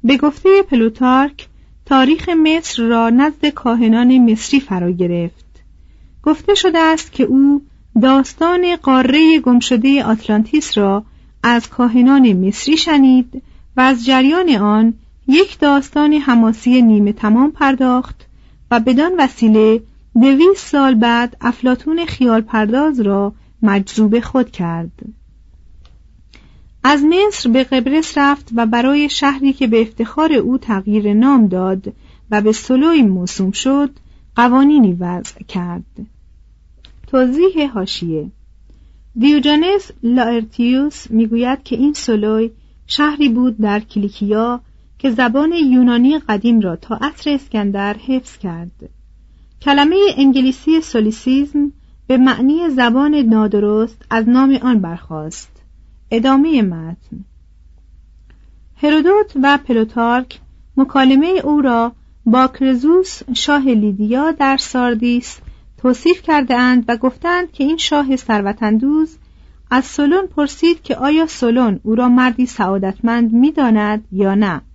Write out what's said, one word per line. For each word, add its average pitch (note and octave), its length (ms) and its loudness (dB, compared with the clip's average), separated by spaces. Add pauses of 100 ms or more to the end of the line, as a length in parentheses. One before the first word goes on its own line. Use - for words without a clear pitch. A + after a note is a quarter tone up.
به C4 120 2
گفتهٔ F#4+ 460 2
پلوتارک، B3+ 840 -2 (380)
تاریخ C4+ 420 2
مصر D#4+ 540 0
را A3+ 280 0
نزد D4 360 0
کاهنان A#3+ 720 2
مصری A#3 420 2
فرا F3+ 300 -4
گرفت. F3 540 -4 (760)
گفته - 320 0
شده F4+ 240 0
است D#4+ 340 0
که C4 120 0
او C#4 380 2 (400)
داستان E4+ 760 0
قارهٔ C#4+ 640 2
گمشدهٔ B3 640 2
آتلانتیس A3 760 -2
را G3+ 260 0 (380)
از A#3 260 0
کاهنان B3 640 4
مصری G3 440 -2
شنید C4 680 2 (340)
و B3+ 40 0
از B3+ 260 0
جریان C#4 440 2
آن G#3+ 440 2 (340)
یک E4+ 300 2
داستان D4 540 0
حماسی B3 680 2
نیمه G#3 300 4
تمام A3+ 380 2
پرداخت C4 760 -2 (440)
و A#3+ 100 2
بدان C4 380 0
وسیله A3 640 2 (320)
دویست C#4 520 4
سال C4+ 280 2
بعد A#3 460 0
افلاطون B3+ 680 -2
خیال A#3 340 0
پرداز A#3 600 -2
را G3+ 320 -2 (300)
مجذوب G#3+ 580 0
خود B3 300 -2
کرد. E3+ 400 -8 (1900)
از C#4+ 200 2
مصر F4+ 460 0
به B3+ 140 2
قبرس C4+ 540 -2
رفت C#4+ 360 0
و A#3 120 0
برای C4 420 0
شهری C#4 440 -2
که - 140 -2
به A3+ 160 2
افتخار A#3 500 -2
او B3+ 260 0
تغییر G#3 560 -2
نام A#3+ 320 4
داد F#3 460 -4 (380)
و G#3 100 -2
به G#3+ 120 0
سلوی C#4 500 0
موسوم F#3 480 -2
شد، C#4 400 -2 (460)
قوانینی B3 560 2
وضع F3 560 -10
کرد. F3 360 -10 (1200)
توضیح C#4+ 680 0
حاشیه: E3+ 520 -6 (920)
دیوجانس D4 720 0 (120)
لاارتیوس A#3+ 1080 -2
می‌گوید A3+ 520 -2
که - 140 -6
این C#4 160 0
سلوی A3 580 -2 (360)
شهری D4 420 -2
بود A#3+ 300 -2
در G#3 220 -2
کیلیکیا G#3+ 800 -4 (380)
که C4+ 120 -2
زبان C4 420 -2
یونانی B3+ 680 2
قدیم A3+ 420 0
را F3+ 160 -4
تا A3 240 -10
عصر D4 300 -6
اسکندر G3+ 680 -6
حفظ B3+ 420 -8
کرد. F3 520 -14 (720)
کلمهٔ C#4+ 360 2 (180)
انگلیسی C4+ 640 2
سولیسیزم C4+ 920 -2 (340)
به C4 100 0
معنی C4+ 540 2
زبان C4 440 0
نادرست G#3+ 960 0
از A3+ 180 -2
نام C4 340 2
آن A#3+ 180 0
برخاست. E3 680 -12 (600)
ادامهٔ C4+ 520 2
متن. E3+ 600 -10 (1500)
هرودوت E4 560 0 (100)
و C#4 160 2
پلوتارک A#3+ 840 -4 (360)
مکالمهٔ C4+ 680 2
او D4 160 0
را A#3+ 320 -2 (340)
با B3+ 220 2
کرزوس C4+ 720 0 (140)
شاه C#4+ 340 -2
لیدیا G#3+ 640 0
در C4+ 240 0
ساردیس A#3+ 840 -4 (380)
توصیف B3+ 460 -2
کرده C4+ 340 0
اند B3 320 2
و A#3+ 80 -2
گفتند E4+ 560 -4
که C4+ 120 -4
این D#4 120 0
شاه C#4+ 400 -2
ثروت‌اندوز A3 1000 -2 (540)
از C4 140 -2
سولون E4 420 -2
پرسید E4 560 -2
که - 140 -8
آیا D#4 300 0
سولون A#3 560 -2
او A3 120 -4
را B3 140 0
مردی B3+ 380 0
سعادتمند G#3+ 840 -4
می‌داند A#3 800 0
یا G3 220 -2
نه. G3 260 -2 (140)